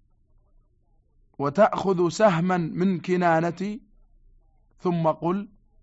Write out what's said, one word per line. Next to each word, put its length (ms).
وتأخذ 720
سهما 480
من 440
كنانتي، 800
ثم 280
قل: 400